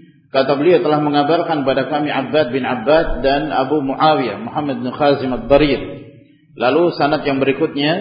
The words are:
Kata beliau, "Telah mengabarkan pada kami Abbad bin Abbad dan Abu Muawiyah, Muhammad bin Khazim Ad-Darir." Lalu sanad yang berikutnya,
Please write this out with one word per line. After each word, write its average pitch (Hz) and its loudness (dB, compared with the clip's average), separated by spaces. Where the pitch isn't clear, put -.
Kata 135 0
beliau, 165 4
"Telah 151 2
mengabarkan 147 0
pada 131 0
kami 147 -2
Abbad 131 -2
bin 123 -2
Abbad 127 0
dan 143 0
Abu 135 0
Muawiyah, 135 0
Muhammad 127 -6
bin 123 -6
Khazim 135 0
Ad-Darir." 123 2
Lalu 147 2
sanad 147 0
yang 135 -2
berikutnya, 143 0